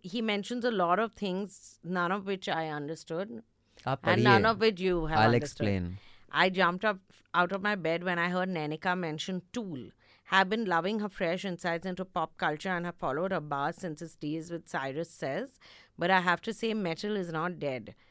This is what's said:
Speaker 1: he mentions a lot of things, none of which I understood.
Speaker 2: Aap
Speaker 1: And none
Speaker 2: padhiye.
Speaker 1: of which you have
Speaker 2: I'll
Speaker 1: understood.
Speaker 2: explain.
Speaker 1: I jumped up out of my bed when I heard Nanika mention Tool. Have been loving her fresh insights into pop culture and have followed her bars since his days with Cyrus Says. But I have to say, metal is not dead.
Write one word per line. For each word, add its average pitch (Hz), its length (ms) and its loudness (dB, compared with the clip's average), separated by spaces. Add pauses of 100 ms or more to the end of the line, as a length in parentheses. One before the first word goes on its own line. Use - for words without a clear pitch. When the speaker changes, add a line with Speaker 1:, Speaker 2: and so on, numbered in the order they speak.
Speaker 1:
he 202 200 -6
mentions 220 420 -2
a 247 60 2
lot 185 300 4
of 220 140 0
things, 190 680 -6
none 175 300 0
of 196 140 -4
which 190 220 -4
I 160 200 -2
understood. 160 760 -6 (420)
Speaker 2:
Aap 165 200 -2
Speaker 1:
And 208 180 4
none 196 220 8
Speaker 2:
padhiye. 226 80 6
Speaker 1:
of - 80 0
which 220 200 4
you 175 260 2
have 160 120 2
Speaker 2:
I'll 117 160 8
Speaker 1:
understood. 120 320 0
Speaker 2:
explain. 92 320 0 (320)
Speaker 1:
I 170 200 4
jumped 180 340 2
up 208 140 2 (360)
out 180 160 4
of 196 120 -4
my 208 120 2
bed 170 300 0
when 180 160 0
I 175 80 2
heard 185 200 0
Nanika 160 480 -2
mention 175 460 -4 (100)
Tool. 165 360 -6 (380)
Have 190 220 4
been 220 180 -2
loving 185 340 2
her 208 80 -4
fresh 180 360 -2
insights 170 420 -4
into 185 180 -4
pop 170 320 -4
culture 160 320 -2
and 175 180 -2
have 170 100 -6
followed 165 360 -2
her 170 80 0
bars 147 360 -4
since 160 240 -8
his 165 140 -12
days 160 380 -6
with 165 160 -10
Cyrus 143 420 -4
Says. 170 480 -6 (400)
But 170 140 2
I 185 80 6
have 175 220 2
to 226 100 -6
say, 220 220 -2
metal 208 420 -2
is 175 160 -4
not 165 260 -4
dead. 127 360 -4 (160)